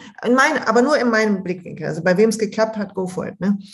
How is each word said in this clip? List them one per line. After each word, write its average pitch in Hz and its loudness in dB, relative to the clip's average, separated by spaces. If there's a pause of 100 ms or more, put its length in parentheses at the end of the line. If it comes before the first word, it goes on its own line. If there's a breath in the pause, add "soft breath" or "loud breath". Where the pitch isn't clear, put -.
(220 loud breath)
in 240 2
mein-, 277 2
aber 226 4
nur 285 2
in 247 -2
meinem 214 0
Blickwinkel, 180 -8
also 156 -6
bei 180 2
wem 220 6
es 220 -4
geklappt 214 -2
hat, 196 -8
go 185 -4
for - -8
it, - -12
ne? 202 2 (160 loud breath)